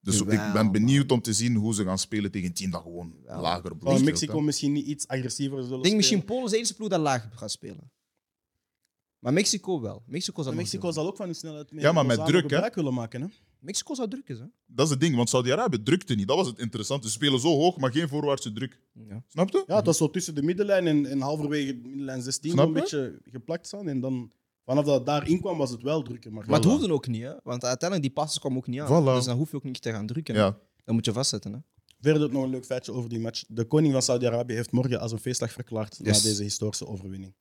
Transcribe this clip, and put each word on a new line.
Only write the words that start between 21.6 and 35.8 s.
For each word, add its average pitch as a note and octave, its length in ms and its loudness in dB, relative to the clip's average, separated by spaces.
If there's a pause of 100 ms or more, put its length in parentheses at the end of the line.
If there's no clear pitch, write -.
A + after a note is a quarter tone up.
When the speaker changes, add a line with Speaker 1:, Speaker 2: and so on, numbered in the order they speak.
Speaker 3:
de A#2+ 60 -18
middenlijn C3+ 340 -8
zestien C3+ 300 -4
Speaker 1:
Snap D3 140 6
Speaker 3:
zo'n D#3 80 0
Speaker 1:
je? C4+ 60 0
Speaker 3:
beetje C#3 400 -4 (120)
geplakt D#3 360 -8
staan. G3+ 200 -10
En C3+ 120 -2
dan, B2 320 -6 (340)
vanaf C#3+ 200 2
dat C#3+ 100 4
het A#2+ 100 0
daarin D3 340 2
kwam, F3 180 -4
was C3+ 140 0
het A#2 100 -10
wel D3 200 -2
drukker. A#2 320 -12
Maar G#2+ 120 -10
Speaker 2:
Maar A#2+ 140 2
het - 80 4
Speaker 1:
Voilà. - 20 8
Speaker 2:
hoefde A#3+ 240 4
ook C3 140 0
niet, A2+ 140 -2
hè? C3 120 -10 (100)
Want B2 200 -6
uiteindelijk, D#3 380 0
die C#3 220 -2
passes - 160 -4
kwamen C3 180 -4
ook B2+ 100 -6
niet B2+ 120 -4
aan. D3+ 220 4
Speaker 1:
Voilà. C3 140 6
Speaker 2:
Dus B2+ 100 2
dan B2 120 -2
hoef D3+ 140 -2
je D3 60 -8
ook C3 60 -8
niet B2+ 180 -8
te A#2 100 -4
gaan G#2+ 160 -6
drukken. A#2+ 280 -6
Speaker 1:
Ja. G2+ 220 4 (260)
Speaker 2:
Dan A2+ 120 0
moet A2+ 100 2
je A2+ 80 0
vastzetten, G#2+ 400 -4
hè? B2+ 60 -10 (420)
Speaker 3:
Verder D3+ 300 4
nog C3+ 120 0
een C3 60 -2
leuk C3 160 -4
feitje B2+ 260 -6
over A#2 180 -4
die A#2 100 -4
match. A2+ 280 -6
De A2 180 -4
koning D3+ 280 4
van C3 80 4
Saudi-Arabië B2 520 2
heeft A#2 180 -4
morgen B2 280 2
als A2+ 120 -4
een A2+ 80 -6
feestdag B2 320 -4
verklaard A2 520 -8